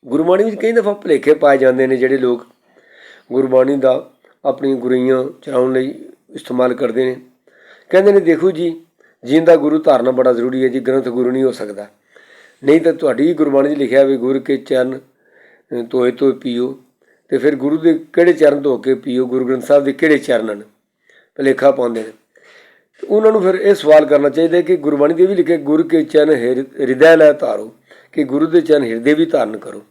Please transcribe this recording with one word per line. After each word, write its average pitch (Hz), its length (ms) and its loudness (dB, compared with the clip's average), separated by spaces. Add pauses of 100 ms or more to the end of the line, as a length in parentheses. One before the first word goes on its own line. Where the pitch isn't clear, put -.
ਗੁਰਬਾਣੀ 160 380 0
ਵਿੱਚ 220 120 -6
ਕਈ 220 160 -4
ਦਫਾ 208 200 0
ਭੁਲੇਖੇ 156 420 0
ਪਾਏ 143 240 2
ਜਾਂਦੇ 131 280 2
ਨੇ। 131 100 0
ਜਿਹੜੇ 131 220 0
ਲੋਕ 123 280 -2 (880)
ਗੁਰਬਾਣੀ 131 440 2
ਦਾ 135 340 -2 (340)
ਆਪਣੀ 135 300 -2
ਗੁਰਈਆਂ 127 500 -2 (180)
ਚਲਾਉਣ 131 300 -2
ਲਈ 131 320 -4 (260)
ਇਸਤੇਮਾਲ 127 440 -4
ਕਰਦੇ 123 300 -4
ਨੇ, 127 120 -4 (760)
ਕਹਿੰਦੇ 190 220 4
ਨੇ, 196 80 6
"ਦੇਖੋ 165 300 2
ਜੀ, 165 300 -6 (440)
ਜੀਂਦਾ 165 320 4
ਗੁਰੂ 151 220 0
ਧਾਰਨਾ 131 320 2
ਬੜਾ 127 220 2
ਜ਼ਰੂਰੀ 127 300 -2
ਹੈ 131 60 2
ਜੀ, 127 120 -4
ਗ੍ਰੰਥ 131 280 -2
ਗੁਰੂ 123 220 -2
ਨਹੀਂ 131 140 -2
ਹੋ 127 60 2
ਸਕਦਾ।" 104 360 -12 (760)
ਨਹੀਂ 151 160 4
ਤਾਂ 165 120 0
ਤੁਹਾਡੀ 151 420 0
ਗੁਰਬਾਣੀ 143 400 0
'ਚ 147 40 -10
ਲਿਖਿਆ 135 260 2
ਵੀ 135 120 0
"ਗੁਰ 131 220 -2
ਕੇ 135 180 -4
ਚਰਨ, 131 440 -4 (760)
ਅ, 120 120 -6
ਧੋਏ 123 200 0
ਧੋਏ 131 220 0
ਪੀਓ", 123 460 -6 (500)
ਤੇ 139 100 -2
ਫਿਰ 143 180 0
ਗੁਰੂ 143 200 -4
ਦੇ 160 180 0 (180)
ਕਿਹੜੇ 175 200 2
ਚਰਨ 147 300 2
ਧੋ 139 140 -2
ਕੇ 131 180 -2
ਪੀਓ, 123 320 -4
ਗੁਰੂ 127 180 -4
ਗ੍ਰੰਥ 127 180 -4
ਸਾਹਿਬ 143 220 2
ਦੇ 135 80 -2
ਕਿਹੜੇ 151 260 0
ਚਰਨ 113 320 -4
ਹਨ, 104 120 -10 (720)
ਭੁਲੇਖਾ 135 340 0
ਪਾਉਂਦੇ 120 320 -4
ਨੇ। 110 100 -14 (880)
ਤੇ - 60 -14
ਉਹਨਾਂ 220 260 2
ਨੂੰ 220 100 0
ਫਿਰ 185 120 2
ਇਹ 196 200 2
ਸਵਾਲ 151 300 4
ਕਰਨਾ 143 240 2
ਚਾਹੀਦਾ 165 320 0
ਕਿ 175 160 0
ਗੁਰਬਾਣੀ 147 380 0
ਦੇ 180 120 2
ਵੀ 196 80 -2
ਲਿਖਿਆ, 170 220 0
"ਗੁਰ 156 320 -2
ਕੇ 160 140 0
ਚਰਨ 151 280 0
ਹਿਰ-, 127 340 -2 (160)
ਹਿਰਦੈ 139 360 4
ਲੈ 151 160 6
ਧਾਰੋ", 110 420 -6 (380)
ਕਿ 151 120 -2
ਗੁਰੂ 139 220 -2
ਦੇ 165 140 2
ਚਰਨ 151 220 2
ਹਿਰਦੇ 117 320 0
ਵੀ 160 120 0
ਧਾਰਨ 117 300 -4
ਕਰੋ। 98 340 -16